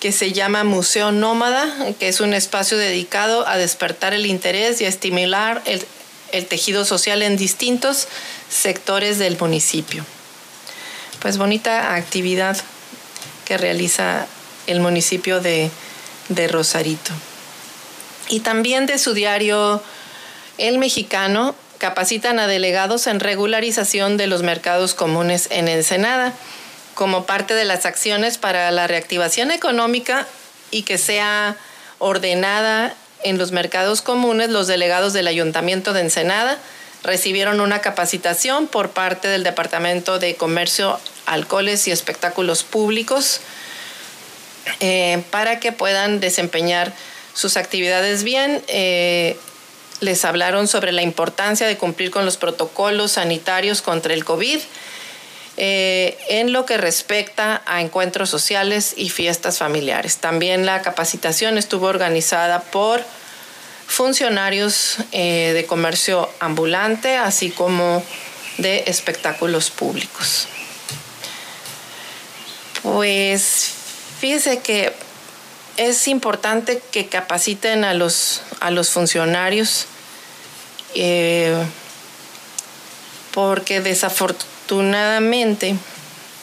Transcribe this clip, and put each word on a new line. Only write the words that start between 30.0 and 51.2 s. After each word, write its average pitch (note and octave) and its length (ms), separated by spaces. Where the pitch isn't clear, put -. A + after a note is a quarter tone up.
y G#3+ 100
que G3 160
sea G#3 580
ordenada G3 960
en F#3+ 140
los F3+ 140
mercados F#3 500
comunes. A#3+ 480
Los G#3 160
delegados F3+ 480
del F#3 140
Ayuntamiento E3+ 680
de F#3+ 80
Ensenada F#3+ 560
recibieron G3 580
una G3+ 180
capacitación G3 840
por G#3 240
parte G3 380
del G3 160
Departamento F3 720
de F3 180
Comercio, E3+ 640
Alcoholes G3 600
y F#3 40
Espectáculos F3 720
Públicos, A3+ 800
eh, F3+ 500
para A3+ 300
que A#3 120
puedan G3+ 480
desempeñar F3 720
sus G3 220
actividades F#3 640
bien. C4 440
Eh, F3 720
les F#3 260
hablaron F3+ 420
sobre F#3+ 240
la F3 120
importancia G3 640